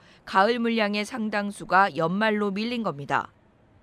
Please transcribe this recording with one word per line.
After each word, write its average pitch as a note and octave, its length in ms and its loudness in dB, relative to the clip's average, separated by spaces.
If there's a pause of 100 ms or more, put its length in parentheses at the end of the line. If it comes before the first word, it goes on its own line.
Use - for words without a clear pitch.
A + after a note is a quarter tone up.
(260)
가을 A3 320 2
물량의 A3 480 0
상당수가 G3+ 920 0
연말로 G#3 520 0
밀린 A3+ 320 -4
겁니다. C#3+ 500 -2 (520)